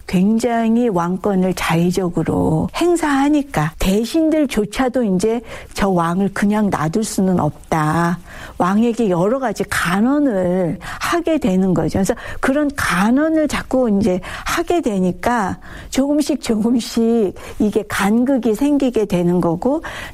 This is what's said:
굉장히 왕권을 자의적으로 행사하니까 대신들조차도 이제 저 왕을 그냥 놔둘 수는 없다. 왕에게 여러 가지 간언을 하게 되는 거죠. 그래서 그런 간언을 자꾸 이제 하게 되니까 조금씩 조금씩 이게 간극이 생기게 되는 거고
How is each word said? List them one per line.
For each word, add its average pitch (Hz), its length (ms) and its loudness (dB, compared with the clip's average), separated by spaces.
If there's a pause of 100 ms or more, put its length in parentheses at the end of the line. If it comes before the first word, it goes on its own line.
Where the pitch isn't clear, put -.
굉장히 226 800 2
왕권을 185 680 0
자의적으로 175 1200 0
행사하니까 285 1000 0
대신들조차도 247 1300 0
이제 220 360 0 (340)
저 202 160 0
왕을 180 440 0
그냥 208 380 2
놔둘 165 320 -2
수는 190 360 0
없다. 160 760 0 (400)
왕에게 220 540 2
여러 190 260 2
가지 226 320 -4
간언을 190 1120 0
하게 - 560 -2
되는 185 380 2
거죠. 160 240 0
그래서 202 160 2 (240)
그런 285 360 0
간언을 277 720 2
자꾸 240 520 0
이제 185 200 0 (260)
하게 349 360 -2
되니까 190 800 -2 (320)
조금씩 285 500 0
조금씩 226 920 0 (240)
이게 214 280 0
간극이 233 680 2
생기게 269 500 0
되는 180 340 2
거고 180 440 0 (300)